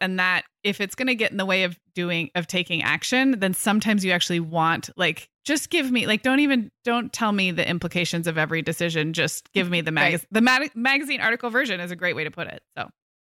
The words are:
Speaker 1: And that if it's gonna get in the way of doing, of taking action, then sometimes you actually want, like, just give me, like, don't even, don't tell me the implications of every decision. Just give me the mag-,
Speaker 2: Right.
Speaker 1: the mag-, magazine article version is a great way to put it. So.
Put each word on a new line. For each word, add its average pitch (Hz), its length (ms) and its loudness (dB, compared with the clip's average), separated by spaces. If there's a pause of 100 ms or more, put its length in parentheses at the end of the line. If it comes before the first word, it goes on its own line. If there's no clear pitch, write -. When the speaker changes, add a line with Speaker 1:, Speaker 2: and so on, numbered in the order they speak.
Speaker 1:
And 185 180 -2
that 180 240 2 (200)
if 202 180 -2
it's 196 140 -6
gonna 254 200 0
get 214 160 0
in 202 60 -6
the 190 80 0
way 190 180 2
of 180 160 -2 (160)
doing, 175 400 -2
of 175 120 -2
taking 175 340 -2
action, 254 580 2
then 190 140 2
sometimes 208 500 2
you 185 80 2
actually 175 280 2
want, 165 580 0
like, 175 320 -2 (160)
just 285 240 -2
give 277 220 0
me, 240 160 0
like, 214 160 0
don't 262 160 4
even, 269 320 2 (120)
don't 240 300 -2
tell 220 180 0
me 190 200 2
the 165 160 0
implications 170 600 -2
of 160 100 -2
every 156 240 0
decision. 165 520 -2
Just - 400 -4
give 180 160 0
me 175 120 0
the 156 100 -4
mag-, 151 220 2
Speaker 2:
Right. 170 180 -4
Speaker 1:
the 214 100 2
mag-, 254 340 2
magazine 269 460 0
article 233 280 0
version 226 300 0
is 175 120 -6
a 180 40 -8
great 175 200 -2
way 156 80 -2
to 151 80 -6
put 170 160 -8
it. - 160 -14 (140)
So. - 120 -8 (500)